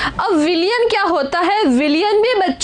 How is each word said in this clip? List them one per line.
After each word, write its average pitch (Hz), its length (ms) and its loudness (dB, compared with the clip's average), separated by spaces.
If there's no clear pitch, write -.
अब 392 140 -2
विलयन 359 540 0
क्या 427 140 0
होता 339 380 -2
है? 403 240 0
विलयन 311 580 2
भी 494 120 2
बच्चों 381 300 0